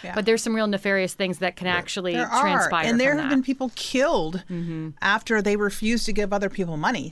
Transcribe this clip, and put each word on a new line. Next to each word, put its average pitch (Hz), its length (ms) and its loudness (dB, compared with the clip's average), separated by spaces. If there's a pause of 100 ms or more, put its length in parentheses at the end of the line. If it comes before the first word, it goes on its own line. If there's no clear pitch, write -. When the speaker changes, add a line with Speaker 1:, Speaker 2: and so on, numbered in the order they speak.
Speaker 1:
Yeah. 180 140 -10
Speaker 2:
but 208 100 0
there's 226 160 4
some 226 140 0
real 220 120 2
nefarious 196 460 0
things 185 260 -2
that 180 180 -2
can 185 100 -6
Speaker 3:
Right. 180 80 0
Speaker 2:
actually 175 380 -4
Speaker 1:
There 247 180 0
are. 233 100 4
Speaker 2:
transpire 220 440 2
Speaker 1:
And 233 160 2
there 269 100 4
Speaker 2:
from 294 80 2
Speaker 1:
have - 120 -2
Speaker 2:
that. 285 40 4
Speaker 1:
been 262 80 2
people 262 320 -4
killed 233 720 0
Speaker 2:
Mm-hmm. 165 420 -6 (100)
Speaker 1:
after 214 400 2
they 208 160 2
refused 214 480 0
to 226 80 0
give 208 180 0
other 202 180 0
people 170 280 -4
money. 160 340 -2